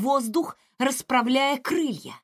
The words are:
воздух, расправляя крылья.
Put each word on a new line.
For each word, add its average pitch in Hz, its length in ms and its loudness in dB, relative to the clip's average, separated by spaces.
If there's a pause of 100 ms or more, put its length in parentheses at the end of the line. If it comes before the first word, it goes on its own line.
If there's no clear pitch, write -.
воздух, 269 560 0 (200)
расправляя 262 800 2
крылья. 285 680 -4